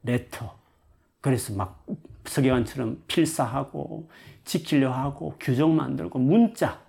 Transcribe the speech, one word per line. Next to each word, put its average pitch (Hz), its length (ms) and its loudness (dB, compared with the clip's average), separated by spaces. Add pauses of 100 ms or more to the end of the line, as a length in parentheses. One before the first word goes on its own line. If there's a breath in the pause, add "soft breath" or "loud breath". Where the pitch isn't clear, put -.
레터. 120 560 -4 (640)
그래서 123 340 -2
막 98 320 -6 (380)
서기관처럼 127 800 0
필사하고 143 1000 -2 (360 loud breath)
지키려 139 480 0
하고 143 480 -6
규정 156 360 4
만들고 131 420 -4
문자. 180 720 4